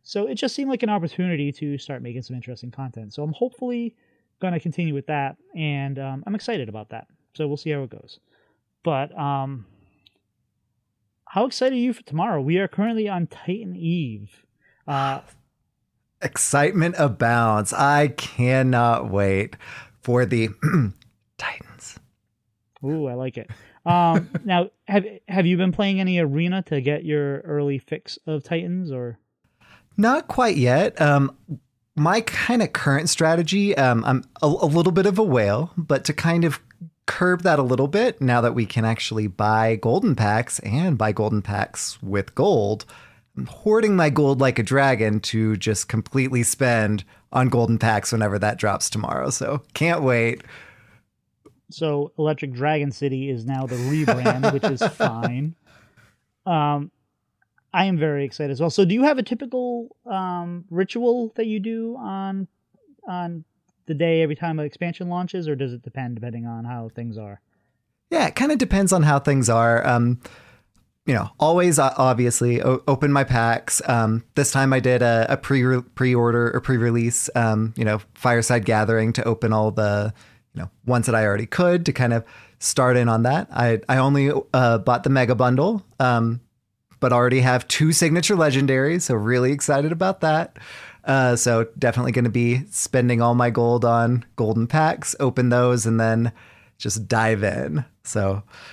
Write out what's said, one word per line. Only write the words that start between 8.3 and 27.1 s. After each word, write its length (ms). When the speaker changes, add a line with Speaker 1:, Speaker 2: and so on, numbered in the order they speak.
Speaker 1:
But, 340
um, 480
how 200
excited 300
are 40
you 140
for 100
tomorrow? 380
We 160
are 100
currently 400
on 200
Titan 480
Eve. 680
Uh, 380
Speaker 2:
<sighs> 1000
Excitement 760
abounds. 760
I 360
cannot 1000
wait 480
for 240
the 240
<clears throat> 320
Titans. 600
Speaker 1:
Ooh, 240
I 80
like 220
it. 120
Um, 500
<laughs> 80
now, 240
have, 180
have 200
you 100
been 140
playing 280
any 200
arena 440
to 180
get 240
your 340